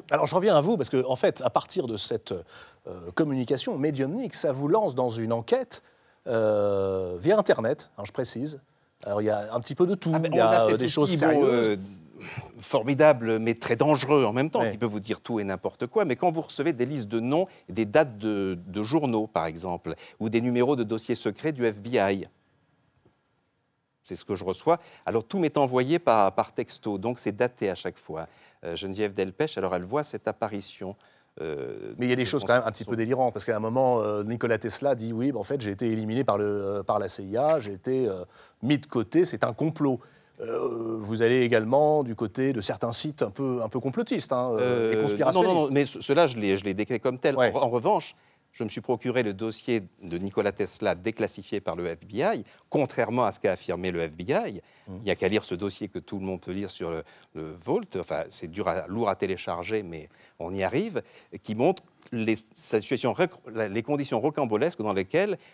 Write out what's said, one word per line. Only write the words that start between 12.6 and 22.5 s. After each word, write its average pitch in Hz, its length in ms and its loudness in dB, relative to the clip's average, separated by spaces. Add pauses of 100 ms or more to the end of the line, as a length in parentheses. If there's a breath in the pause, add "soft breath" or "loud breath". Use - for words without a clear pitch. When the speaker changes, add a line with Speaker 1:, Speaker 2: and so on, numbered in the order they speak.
Speaker 2:
mais 113 160 2
très 117 200 -2
dangereux 139 500 4
en 107 80 2
même 135 180 2
temps, 226 100 0
Speaker 1:
Oui. 110 120 2
Speaker 2:
qui 110 40 -8
peut 113 80 0
vous 107 140 -2
dire 101 220 -4
tout 117 180 -4
et 101 40 -2
n'importe 98 440 -4
quoi. 208 180 2
Mais 202 100 0
quand 180 140 2
vous 160 140 -2
recevez 151 280 -2
des 123 140 -2
listes 131 220 -4
de 113 120 -2
noms 147 280 2 (200 loud breath)
et 90 60 -12
des 110 120 0
dates 113 340 2
de, 98 480 -2
de 95 160 -4
journaux, 117 420 2
par 82 220 -2
exemple, 82 480 -6 (240 loud breath)
ou 110 100 -2
des 113 100 2
numéros 123 360 2
de 120 80 0
dossiers 113 320 -2
secrets 113 360 -4
du 127 160 -2
F 107 100 0
B 104 180 -12
I, 98 320 2 (1800)